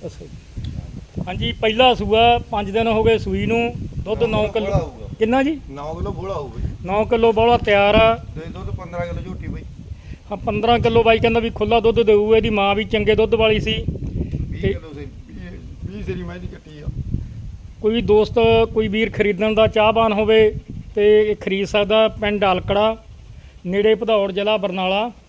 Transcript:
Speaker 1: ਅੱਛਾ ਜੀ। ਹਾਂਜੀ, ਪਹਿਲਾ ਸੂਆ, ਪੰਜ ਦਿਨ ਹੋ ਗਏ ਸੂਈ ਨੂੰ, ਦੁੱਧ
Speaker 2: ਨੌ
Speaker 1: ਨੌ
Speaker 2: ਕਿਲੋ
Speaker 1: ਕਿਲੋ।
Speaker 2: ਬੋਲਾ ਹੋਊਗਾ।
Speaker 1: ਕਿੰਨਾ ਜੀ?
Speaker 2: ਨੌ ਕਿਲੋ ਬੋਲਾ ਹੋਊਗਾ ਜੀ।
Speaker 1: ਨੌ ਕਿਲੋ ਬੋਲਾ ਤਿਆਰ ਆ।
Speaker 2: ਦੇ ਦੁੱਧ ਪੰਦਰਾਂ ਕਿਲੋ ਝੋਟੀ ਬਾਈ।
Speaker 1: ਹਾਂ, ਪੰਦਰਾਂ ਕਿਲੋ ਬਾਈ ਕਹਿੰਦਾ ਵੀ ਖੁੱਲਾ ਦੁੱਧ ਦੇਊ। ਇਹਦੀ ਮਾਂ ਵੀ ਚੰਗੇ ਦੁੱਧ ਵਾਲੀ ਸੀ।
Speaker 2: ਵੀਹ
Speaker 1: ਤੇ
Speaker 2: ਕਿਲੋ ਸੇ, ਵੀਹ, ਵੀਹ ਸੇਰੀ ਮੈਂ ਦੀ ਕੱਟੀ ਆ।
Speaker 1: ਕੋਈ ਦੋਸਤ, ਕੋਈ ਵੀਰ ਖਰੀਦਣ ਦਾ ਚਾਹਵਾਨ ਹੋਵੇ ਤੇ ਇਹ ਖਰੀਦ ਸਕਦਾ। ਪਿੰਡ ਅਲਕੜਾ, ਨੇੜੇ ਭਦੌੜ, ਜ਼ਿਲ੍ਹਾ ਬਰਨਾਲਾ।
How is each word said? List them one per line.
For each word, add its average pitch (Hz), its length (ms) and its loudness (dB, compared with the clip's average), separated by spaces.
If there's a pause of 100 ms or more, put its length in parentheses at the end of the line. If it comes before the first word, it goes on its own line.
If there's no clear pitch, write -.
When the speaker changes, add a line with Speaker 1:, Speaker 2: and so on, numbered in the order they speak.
Speaker 1:
ਅੱਛਾ 165 180 -14
ਜੀ। - 480 -12 (560)
ਹਾਂਜੀ, 214 240 -4
ਪਹਿਲਾ 233 420 4
ਸੂਆ, 226 440 4
ਪੰਜ 208 320 -4
ਦਿਨ 226 160 0
ਹੋ 220 160 0
ਗਏ 220 160 4
ਸੂਈ 196 280 -4
ਨੂੰ, 233 280 0 (300)
ਦੁੱਧ 220 180 -2
Speaker 2:
ਨੌ 233 60 2
Speaker 1:
ਨੌ 214 100 0
Speaker 2:
ਕਿਲੋ 214 140 -2
Speaker 1:
ਕਿਲੋ। 220 120 -2
Speaker 2:
ਬੋਲਾ 196 120 -2
ਹੋਊਗਾ। - 320 -4 (100)
Speaker 1:
ਕਿੰਨਾ 240 240 2
ਜੀ? 285 180 -2 (100)
Speaker 2:
ਨੌ 143 240 -12
ਕਿਲੋ 180 180 -6
ਬੋਲਾ 185 220 -8
ਹੋਊਗਾ 143 340 -6
ਜੀ। - 60 -8 (100)
Speaker 1:
ਨੌ 202 200 0
ਕਿਲੋ 226 280 2
ਬੋਲਾ 233 240 4
ਤਿਆਰ 202 380 4
ਆ। 226 200 6
Speaker 2:
ਦੇ - 260 -10 (120)
ਦੁੱਧ 190 180 -10
ਪੰਦਰਾਂ 175 360 -8
ਕਿਲੋ 170 160 -8
ਝੋਟੀ 185 260 -10
ਬਾਈ। - 140 -10 (680)
Speaker 1:
ਹਾਂ, 208 60 -8
ਪੰਦਰਾਂ 226 420 0
ਕਿਲੋ 233 240 4
ਬਾਈ 226 160 6
ਕਹਿੰਦਾ 226 220 2
ਵੀ 226 100 -4
ਖੁੱਲਾ 214 300 0
ਦੁੱਧ 220 220 4
ਦੇਊ। 214 320 4
ਇਹਦੀ 226 160 2
ਮਾਂ 202 240 2
ਵੀ 214 100 -2
ਚੰਗੇ 208 300 0
ਦੁੱਧ 214 200 2
ਵਾਲੀ 220 260 2
ਸੀ। 220 120 -2
Speaker 2:
ਵੀਹ - 920 -6
Speaker 1:
ਤੇ 196 60 0
Speaker 2:
ਕਿਲੋ 160 260 -6
ਸੇ, 151 60 -14
ਵੀਹ, 180 580 -16 (260)
ਵੀਹ 196 200 -12
ਸੇਰੀ 180 180 -8
ਮੈਂ 175 140 -12
ਦੀ 180 100 -14
ਕੱਟੀ 156 340 -16
ਆ। 151 60 -12 (960)
Speaker 1:
ਕੋਈ 226 220 0
ਦੋਸਤ, 208 320 2 (400)
ਕੋਈ 220 140 0
ਵੀਰ 220 220 0
ਖਰੀਦਣ 208 440 0
ਦਾ 220 120 6
ਚਾਹਵਾਨ 220 460 2
ਹੋਵੇ 220 420 4 (400)
ਤੇ 214 360 4
ਇਹ 202 60 -2
ਖਰੀਦ 196 300 -4
ਸਕਦਾ। 214 420 2
ਪਿੰਡ 208 360 -2
ਅਲਕੜਾ, 202 600 0 (600)
ਨੇੜੇ 202 280 2
ਭਦੌੜ, 208 380 0
ਜ਼ਿਲ੍ਹਾ 202 240 0
ਬਰਨਾਲਾ। 190 560 -2 (160)